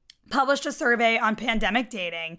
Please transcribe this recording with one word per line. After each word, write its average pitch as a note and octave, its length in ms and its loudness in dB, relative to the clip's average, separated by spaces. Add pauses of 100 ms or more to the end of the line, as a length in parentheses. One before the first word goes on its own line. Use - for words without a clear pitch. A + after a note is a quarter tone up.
(300)
published C#4 360 2
a C#4+ 60 -4
survey A#3 460 2
on A3 180 2
pandemic A3 540 0
dating, E3 500 -8